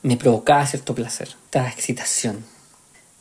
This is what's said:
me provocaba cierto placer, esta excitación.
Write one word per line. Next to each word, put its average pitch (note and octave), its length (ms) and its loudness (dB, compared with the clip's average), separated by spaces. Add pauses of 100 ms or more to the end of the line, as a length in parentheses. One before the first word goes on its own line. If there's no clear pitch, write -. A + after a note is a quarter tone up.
me B2 160 2
provocaba C#3 480 4
cierto C3+ 280 -4
placer, A#2+ 340 -8 (180)
esta B2+ 240 0
excitación. A2+ 720 -4 (760)